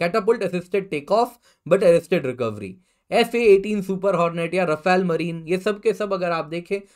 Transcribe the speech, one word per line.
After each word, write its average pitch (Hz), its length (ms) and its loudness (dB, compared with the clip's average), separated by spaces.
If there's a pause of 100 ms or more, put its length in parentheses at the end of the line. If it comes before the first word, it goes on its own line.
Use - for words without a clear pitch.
catapult 208 420 0
assisted 180 400 -4
takeoff 190 440 0 (380)
but 185 160 2
arrested 170 440 4
recovery। 110 440 -6 (400)
एफ़ 233 260 0
ए 233 100 2
एटीन 202 360 4
सुपर 190 320 -2
हॉर्नेट 170 400 -2
या 185 100 0
रफाल 180 400 0
मरीन, 165 440 -4
ये 180 100 0
सब 202 220 -4
के 220 120 0
सब 196 200 -4
अगर 180 180 -2
आप 165 140 -2
देखें 170 340 -8 (180)